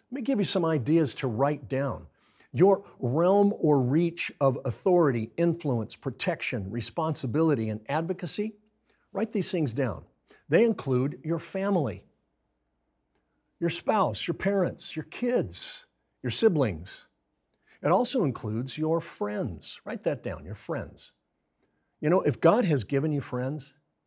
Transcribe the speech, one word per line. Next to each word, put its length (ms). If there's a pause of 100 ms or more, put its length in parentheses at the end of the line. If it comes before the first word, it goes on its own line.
Let 20
me 100
give 180
you 60
some 200
ideas 500
to 120
write 420
down. 380 (440)
Your 320 (140)
realm 640
or 200
reach 520 (100)
of 240
authority, 720
influence, 580
protection, 760
responsibility, 1000
and 200
advocacy, 680 (580)
write 200
these 180
things 200
down. 320 (440)
They 160
include 600
your 140
family, 680 (1500)
your 100
spouse, 580
your 60
parents, 640
your 100
kids, 800 (380)
your 80
siblings. 720 (800)
It 60
also 340
includes 560
your 200
friends. 840
Write 180
that 200
down, 200
your 120
friends. 580 (880)
You 80
know, 120
if 200
God 240
has 180
given 280
you 100
friends, 560 (300)